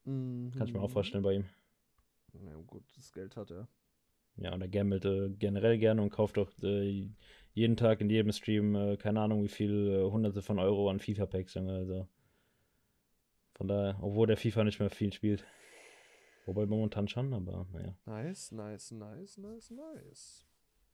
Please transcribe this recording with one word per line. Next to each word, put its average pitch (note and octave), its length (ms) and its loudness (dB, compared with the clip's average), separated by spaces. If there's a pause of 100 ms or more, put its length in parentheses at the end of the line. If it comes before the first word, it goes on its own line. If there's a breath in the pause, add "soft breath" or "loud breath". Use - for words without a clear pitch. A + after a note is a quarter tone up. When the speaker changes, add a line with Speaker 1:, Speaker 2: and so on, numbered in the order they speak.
Speaker 1:
Mhm. B2+ 520 -6
Speaker 2:
Kann A2+ 100 -2
ich A#2+ 60 -6
mir F#2+ 80 -2
auch G#2 100 0
vorstellen G2+ 320 0
bei G2 100 4
ihm. G2 120 -2 (880 soft breath)
Speaker 1:
Na F2+ 200 -16 (140)
gut, - 160 -18 (120)
das - 180 -20
Geld F#2+ 240 -12
hat G#2 140 -10
er. F#2 160 -12 (680)
Speaker 2:
Ja, F2+ 160 -6
und F2+ 80 -4
er F#2 60 -4
gambelt, G2 380 2
äh, G2 240 2
generell G2+ 480 2
gerne A2 240 4
und G2+ 80 2
kauft G#2 280 0
auch, G2+ 140 0 (100)
äh, G2+ 480 0 (440 soft breath)
jeden A2+ 240 4
Tag A2 240 4
in G#2 80 4
jedem G#2+ 240 6
Stream, G#2 420 2
äh, G2+ 220 2
keine G#2+ 240 0
Ahnung G#2+ 220 2
wie G2+ 40 0
viel, G2+ 420 2 (160)
äh, G2 60 2
Hunderte G#2 300 2
von G2+ 180 0
Euro G2 300 4
an G2 100 0
fifa G2+ 260 -2
Packs, F#2 280 -4
Junge, F#2 220 -4
also. F#2 320 -4 (1500)
Von F#2+ 160 -6
daher, G2 320 0
obwohl G#2 260 2
der G#2+ 100 4
fifa A2 280 2
nicht G#2 140 0
mehr G2+ 100 2
viel G2+ 240 -2
spielt. G#2 320 -2 (1000 loud breath)
Wobei G#2 200 -2
momentan G#2+ 420 0
schon, C3 260 -4
aber F#2 380 -6
naja. F2+ 240 -8 (100)
Speaker 1:
Nice, A#2 460 -10
nice, G#2+ 400 -12
nice, A2 460 -16
nice, A3 340 -18
nice. - 760 -18 (480)